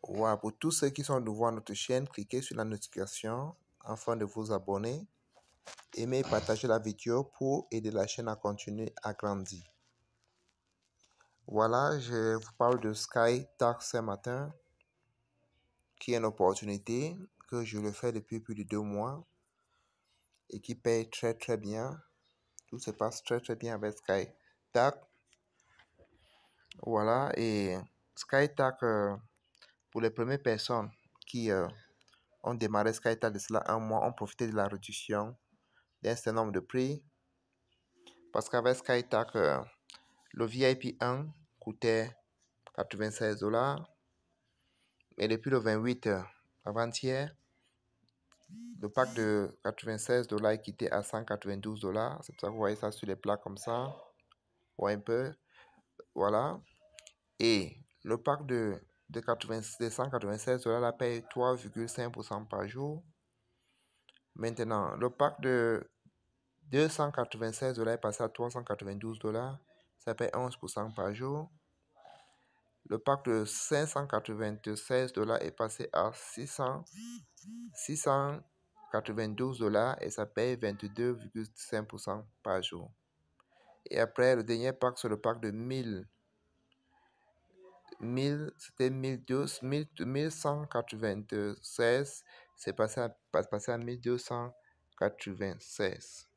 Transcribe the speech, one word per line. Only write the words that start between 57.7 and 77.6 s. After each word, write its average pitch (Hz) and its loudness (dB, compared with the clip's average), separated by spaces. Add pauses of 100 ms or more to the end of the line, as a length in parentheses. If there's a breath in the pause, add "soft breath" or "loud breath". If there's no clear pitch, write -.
le 110 0
pack 147 0
de, 113 0 (280)
de 113 -6
quatre-vingts, 113 -2
de 117 0
cent 127 -2
quatre-vingt-seize 120 0
dollars 117 2
là 120 2
paye 120 -2
trois 127 2
virgule 113 -6
cinq 120 -4
pour 120 -10
cent 107 -6
par 101 -4
jour. 143 -6 (1300 soft breath)
Maintenant, 113 -2
le 123 0
pack 143 2
de 120 2 (760)
deux 147 4
cent 147 0
quatre-vingt-seize 117 -2
dollars 113 2
est 113 -6
passé 107 -2
à 113 0
trois 120 -4
cent 123 -8
quatre-vingt-douze 104 -6
dollars. 120 -4 (400 soft breath)
Ça 113 -4
paye - -2
onze 123 -2
pour - -10
cent 110 -4
par 101 -2
jour. 139 -4 (1300 loud breath)
Le 101 -2
pack 139 2
de 110 4
cinq 147 0
cent 143 -2
quatre-vingt-seize 107 -2
dollars 110 2
est - -4
passé - -4
à 98 4
six - -10
cents, 139 -4 (920)